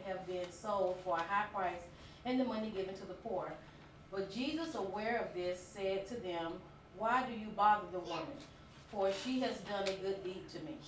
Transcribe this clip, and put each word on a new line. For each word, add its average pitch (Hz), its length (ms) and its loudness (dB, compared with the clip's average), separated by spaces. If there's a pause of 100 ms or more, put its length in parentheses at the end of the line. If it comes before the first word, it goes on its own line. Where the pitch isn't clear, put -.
have 180 220 -4
been 180 240 -2
sold 196 520 2
for 180 140 2
a 208 40 2
high 202 320 2
price 175 280 0 (440)
and 254 140 4
the 247 60 6
money 220 240 0
given 190 260 0
to - 100 -10
the - 100 -6
poor." - 360 -2 (600)
But 196 200 0
Jesus, 302 440 0
aware 208 440 2
of - 140 -4
this, 180 260 0
said 190 500 0
to 240 60 -4
them, 170 380 -2 (440)
"Why 240 260 6
do 220 100 -2
you 214 220 -6
bother 202 360 8
the 185 80 -2
woman? 165 380 -4 (540)
For 196 200 4 (120)
she 254 160 2
has 233 200 2
done 202 280 0
a 190 60 4
good 190 300 -2
deed 180 260 -4
to 165 100 -8 (280)